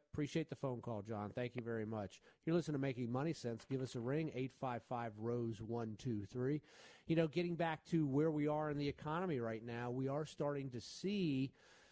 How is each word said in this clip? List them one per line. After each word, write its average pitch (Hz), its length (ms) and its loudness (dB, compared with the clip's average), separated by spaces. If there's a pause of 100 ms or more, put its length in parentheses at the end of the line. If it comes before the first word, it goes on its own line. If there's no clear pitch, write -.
(140)
Appreciate 151 360 0
the - 80 -6
phone 127 240 -2
call, 110 200 -4
John. 104 320 -4
Thank 123 220 -2
you 123 60 -2
very 113 240 -2
much. 107 360 -4 (240)
You're 165 100 4
listening 160 180 2
to 135 60 0
Making 127 300 0
Money 135 220 2
Sense. 117 380 -4
Give 131 120 0
us 123 140 -4
a 123 60 -2
ring, 143 340 0
eight 127 240 -2
five 120 240 -2
five 117 340 -2
Rose 113 440 0
one 113 360 -2
two 107 280 -2
three. 131 360 0 (460)
You 165 80 2
know, 165 120 6
getting 175 280 0
back 160 320 -2
to 160 180 4
where 147 260 4
we 147 160 2
are 151 220 2
in 143 80 0
the 143 120 2
economy 156 500 0
right 113 260 -2
now, 120 260 -2
we 131 180 0
are 147 160 0
starting 143 460 -2
to 120 100 -4
see, 160 720 2 (380)